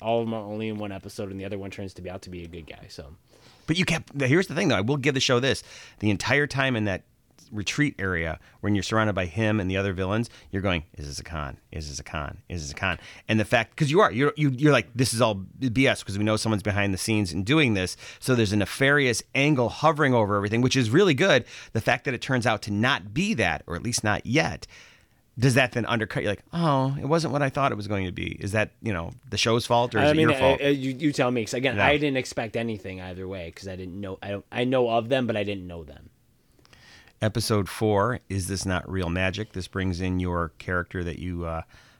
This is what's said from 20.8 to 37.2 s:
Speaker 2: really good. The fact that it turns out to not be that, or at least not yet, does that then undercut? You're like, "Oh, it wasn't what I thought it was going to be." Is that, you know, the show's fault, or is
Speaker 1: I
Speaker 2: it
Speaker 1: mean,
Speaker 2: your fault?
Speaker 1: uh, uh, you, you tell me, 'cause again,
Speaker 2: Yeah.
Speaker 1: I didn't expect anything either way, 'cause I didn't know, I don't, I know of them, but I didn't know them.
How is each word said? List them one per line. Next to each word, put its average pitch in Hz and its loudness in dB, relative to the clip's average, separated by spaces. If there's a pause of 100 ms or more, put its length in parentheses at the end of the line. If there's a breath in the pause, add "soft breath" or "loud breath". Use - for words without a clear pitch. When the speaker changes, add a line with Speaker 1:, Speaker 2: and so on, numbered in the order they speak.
Speaker 2:
really 170 6
good. 143 4 (280 loud breath)
The 147 -2
fact - 0
that 135 -2
it 110 -4
turns 127 0
out 110 0
to - -6
not 104 0
be 151 -2
that, 85 0
or 85 -6
at - -6
least 117 -4
not 104 0
yet, 120 -2 (720 loud breath)
does 127 4
that 127 4
then 117 -2
undercut? 110 -2
You're 101 0
like, - -12 (100)
"Oh, 139 2
it 160 -6
wasn't 156 0
what 143 0
I 135 0
thought 135 0
it 107 -4
was 101 -6
going 98 -2
to 90 -4
be." - -6
Is 98 -6
that, 107 0 (120)
you 113 -2
know, 85 -6 (180)
the 101 -6
show's 117 2
fault, 120 2
or 107 2
is 147 6
Speaker 1:
I - 6
Speaker 2:
it 151 4
Speaker 1:
mean, 156 6
Speaker 2:
your 139 4
fault? 135 4
Speaker 1:
uh, 143 0
uh, 143 4
you, 135 0
you 143 0
tell 127 2
me, 117 0
'cause - -8
again, 123 0
Speaker 2:
Yeah. 101 4
Speaker 1:
I 147 4
didn't 143 0
expect 123 -4
anything 107 -6
either 92 -10
way, 90 -10
'cause 98 -14
I 92 -8
didn't 92 -10
know, 95 -8
I 98 -10
don't, 101 -6
I 123 0
know 127 4
of 117 2
them, 127 2
but 110 0
I 104 0
didn't 98 -6
know 85 -12
them. 71 -20 (1120 soft breath)